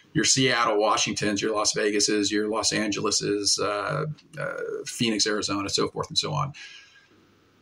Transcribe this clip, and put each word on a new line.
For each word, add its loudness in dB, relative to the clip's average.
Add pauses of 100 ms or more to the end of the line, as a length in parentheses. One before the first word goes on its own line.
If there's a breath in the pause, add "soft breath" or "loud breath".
(120)
Your 2
Seattle, 4
Washingtons, 2
your 0
Las 0
Vegases, 2
your 0
Los 0
Angeleses, 0
uh, -2 (340)
uh, -6 (260)
Phoenix, 0
Arizona, -2
so 0
forth -6
and -8
so 0
on. -2 (1080 loud breath)